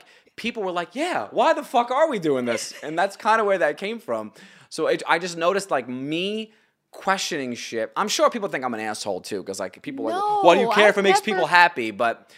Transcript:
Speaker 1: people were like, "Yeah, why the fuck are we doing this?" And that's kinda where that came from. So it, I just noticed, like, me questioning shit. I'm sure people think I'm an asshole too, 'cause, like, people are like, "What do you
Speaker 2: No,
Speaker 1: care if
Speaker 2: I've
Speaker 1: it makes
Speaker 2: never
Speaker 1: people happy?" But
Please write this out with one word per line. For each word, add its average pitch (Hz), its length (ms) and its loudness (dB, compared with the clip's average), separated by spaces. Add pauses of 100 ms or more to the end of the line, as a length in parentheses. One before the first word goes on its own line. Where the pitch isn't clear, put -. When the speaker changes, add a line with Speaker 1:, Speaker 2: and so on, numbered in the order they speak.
(360)
Speaker 1:
people 233 280 -6
were 185 80 -4
like, 175 240 -6
"Yeah, 269 340 -4
why 240 240 4
the 302 100 -6
fuck 240 280 0
are 311 180 2
we 240 80 -2
doing 139 280 0
this?" 117 360 -2
And 156 160 -8
that's 196 200 0
kinda 220 260 2
where 196 160 2
that 151 180 0
came 220 220 -8
from. 110 320 -6 (380)
So 151 180 -4
it, 151 180 0
I 165 140 4
just 170 180 -8
noticed, 190 320 0
like, 131 180 0
me 170 680 -6 (380)
questioning 165 640 -4
shit. 110 440 -6
I'm 196 100 -2
sure 285 220 2
people 202 180 -6
think 151 160 -6
I'm 123 100 -4
an 107 60 -6
asshole 107 400 -6
too, 92 240 -8
'cause, 95 160 -10
like, 95 220 -10
people 269 260 -8
are 330 60 -2
like, 415 320 -2
"What 170 80 10
do 196 80 4
you 226 60 0
Speaker 2:
No, 226 40 0
Speaker 1:
care 208 160 6
if 202 100 4
Speaker 2:
I've - 20 0
Speaker 1:
it 196 40 2
makes 196 160 6
Speaker 2:
never - 60 -6
Speaker 1:
people 185 220 0
happy?" 170 440 6
But 117 460 -2